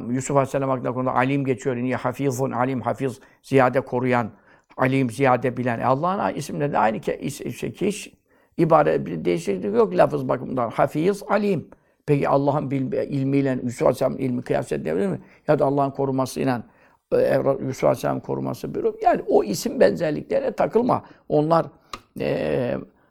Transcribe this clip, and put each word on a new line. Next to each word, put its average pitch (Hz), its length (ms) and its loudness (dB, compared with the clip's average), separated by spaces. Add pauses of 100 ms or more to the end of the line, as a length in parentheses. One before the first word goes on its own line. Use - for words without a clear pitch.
Yusuf 131 280 0
Aleyhisselam 135 320 2
hakkında 131 240 -2
konuda 127 220 -2
alim 135 300 2
geçiyor. 127 300 -2
Niye? 123 200 -2
Hafizun 127 560 -2
alim, 123 300 0
hafiz, 123 380 -4 (240)
ziyade 131 380 4
koruyan, 123 500 0 (460)
alim, 131 320 2
ziyade 127 480 2
bilen. 120 220 -2
E, 120 60 -2
Allah'ın 156 340 2
a-, - 120 0
isimleri 147 400 -4
de - 60 -2
aynı 214 200 2
ke-, - 220 -6
is-, 143 320 -8
şey, - 200 -8
hiç - 420 -6 (440)
ibare-, 156 480 4
bir 165 200 -8
değişiklik 190 500 -2
yok 190 220 2
lafız 143 320 2
bakımından. 127 400 -4
Hafiz, 151 600 0
alim. 202 400 0 (360)
Peki 143 240 2
Allah'ın 139 420 2
bil-, 131 220 -2
ilmiyle 135 680 0
Yusuf 123 180 -6
Aleyhisselam'ın 139 360 2
ilmi 123 240 -2
kıyas 139 300 -2
edilebilir 156 360 -2
mi? 139 140 -4 (260)
Ya 151 120 4
da 143 60 2
Allah'ın 139 260 0
korumasıyla, 131 720 -2 (480)
e, - 40 4
Evra-, 131 500 2
Yusuf 127 180 -4
Aleyhisselam'ın 139 360 -2
koruması 135 560 -6
bir, - 100 -4 (160)
yani 339 260 2
o 403 160 4
isim 233 360 -4
benzerliklere 170 720 2
takılma. 185 520 0 (260)
Onlar, 151 360 4 (540)
e, 135 580 0 (340)